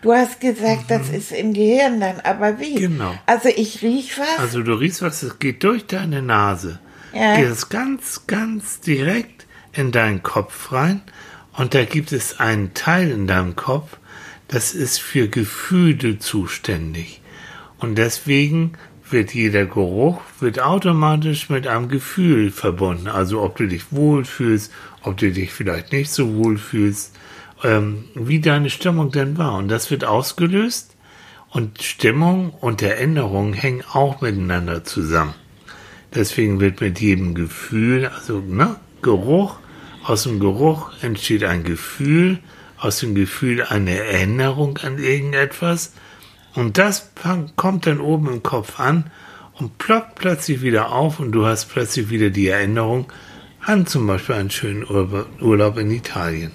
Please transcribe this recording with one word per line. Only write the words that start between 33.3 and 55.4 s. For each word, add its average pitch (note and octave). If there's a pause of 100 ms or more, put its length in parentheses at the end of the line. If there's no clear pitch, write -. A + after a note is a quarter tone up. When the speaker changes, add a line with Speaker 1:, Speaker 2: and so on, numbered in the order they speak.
Speaker 2:
hängen B2+
auch C#3
miteinander F2
zusammen. D#2+ (800)
Deswegen G#2
wird G2
mit G2
jedem F#2
Gefühl, A2+
also, A2
ne, A2 (260)
Geruch, C3 (480)
aus A2
dem A2
Geruch C#3 (120)
entsteht G#2+
ein F2
Gefühl, D3+ (400)
aus -
dem A2+
Gefühl A#2+
eine F#2+
Erinnerung C3
an C#3
irgendetwas C#3+ (640)
und A#2+
das G3
fang-, F3
kommt F#3+
dann D3
oben D3+
im A#2+
Kopf -
an D3+ (480)
und A#2+
ploppt -
plötzlich D3+
wieder A#2
auf D3
und B2
du A2
hast A2
plötzlich A2+
wieder G#2+
die F#2+
Erinnerung A2 (580)
an G3+
zum A#2+
Beispiel G2
einen G2
schönen G#2
Urba-, G2+ (140)